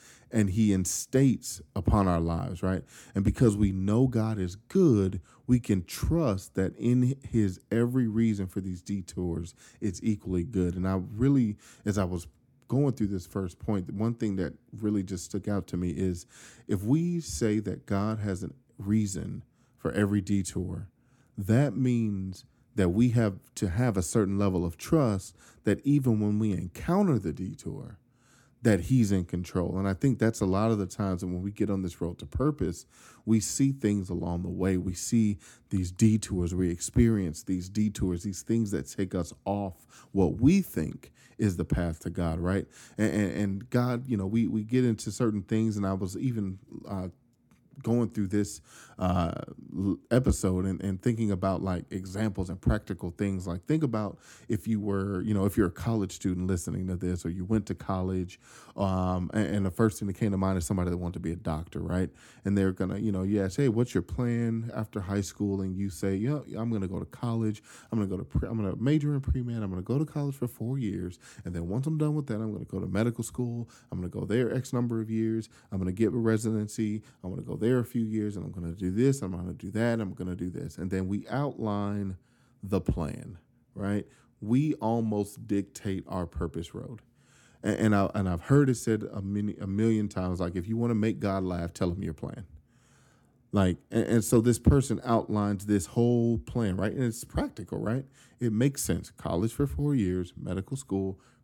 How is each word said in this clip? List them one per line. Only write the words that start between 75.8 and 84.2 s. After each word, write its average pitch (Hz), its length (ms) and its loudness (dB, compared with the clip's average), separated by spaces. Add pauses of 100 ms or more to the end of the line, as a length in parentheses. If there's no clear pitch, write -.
get 104 220 2
a - 20 -2
residency. 110 840 0 (200)
I'm 92 80 -6
gonna 92 120 -8
go - 200 -8
there 123 160 4
a 120 60 0
few 117 200 -2
years 107 320 -2
and 98 80 -8
I'm 95 80 -10
gonna 87 200 -6
do 92 180 -2
this, 135 320 2
I'm 95 100 -6
gonna 90 220 -6
do - 160 -10
that, 113 300 0
I'm 95 120 -6
gonna 90 240 -6
do 90 140 -6
this. - 260 -10
And 90 140 -6
then 95 180 -2
we 101 200 -4
outline 101 920 -4 (440)
the 95 180 0
plan, - 580 -4 (360)
right? 101 320 -4 (360)